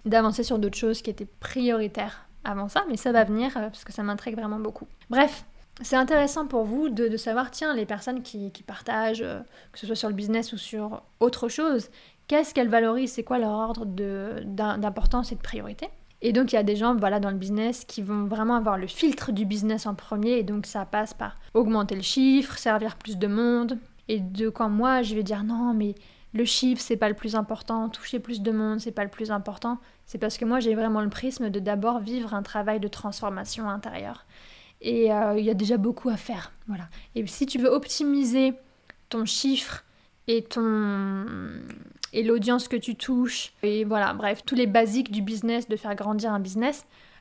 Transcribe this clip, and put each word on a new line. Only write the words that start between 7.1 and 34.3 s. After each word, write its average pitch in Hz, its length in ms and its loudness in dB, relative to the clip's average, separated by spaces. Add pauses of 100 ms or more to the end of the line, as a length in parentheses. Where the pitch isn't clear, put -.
savoir, 247 340 -2
tiens, 302 240 -2
les 220 100 0
personnes 247 380 -6
qui, 202 280 -10
qui - 120 -20
partagent, 220 600 -2
euh, - 180 -6 (320)
que - 60 -20
ce 214 80 -12
soit 220 80 -2
sur 220 140 -4
le 208 60 -2
business 220 380 -2
ou 214 60 -8
sur 214 440 -8 (180)
autre 240 280 2
chose, 277 420 0 (360)
qu'est-ce 302 280 2
qu'elles 240 160 2
valorisent, 233 420 4
c'est 226 120 -6
quoi 247 140 0
leur 220 120 0
ordre 220 340 -2
de, 196 600 -4
d'im-, 202 340 -2
d'importance 220 540 2
et - 20 -4
de - 80 -8
priorité. 208 480 -8 (300)
Et 233 120 2
donc 247 200 4
il 247 40 4
y - 20 6
a 208 60 4
des 208 120 2
gens, 233 200 2
voilà, 202 240 2
dans 196 100 0
le 196 60 -4
business 214 480 -2
qui - 180 -8
vont 208 220 -2
vraiment 220 320 0
avoir 214 200 2
le 185 100 -4
filtre 285 440 0
du 214 140 0
business 214 420 0
en 202 80 -2
premier, 214 440 0
et 220 40 0
donc 208 240 -4
ça 196 180 -6
passe 214 300 -2
par - 240 -8 (160)
augmenter 214 400 4
le 190 80 -4
chiffre, 269 560 4
servir 214 380 0
plus 214 220 -8
de 208 80 0
monde. 240 520 2 (300)
Et 220 120 0
de 190 280 -2
quand 220 200 0
moi 247 340 4
je 214 120 -2
vais 214 80 0
dire 202 220 -2
non 233 300 0
mais 208 200 2 (380)
le 226 120 2
chiffre 254 360 2
c'est 233 160 0
pas 214 120 2
le 208 60 0
plus 214 220 -4
important, 220 520 -2
toucher - 300 -8
plus 233 220 -6
de 208 100 0
monde 214 300 0
c'est 233 120 -6
pas 208 120 -2
le 202 60 -6
plus 214 200 -6
important, 214 480 -4 (280)
c'est - 120 -10
parce 214 200 -2
que - 60 -2
moi 240 160 2
j'ai 226 140 2
vraiment 220 280 2
le 208 80 0
prisme 254 400 -4
de 196 100 -2
d'abord 208 400 0
vivre 226 340 -4
un 202 80 -2
travail 214 380 -2
de 208 80 -4
transformation 202 800 -6
intérieure. 202 560 -8 (560)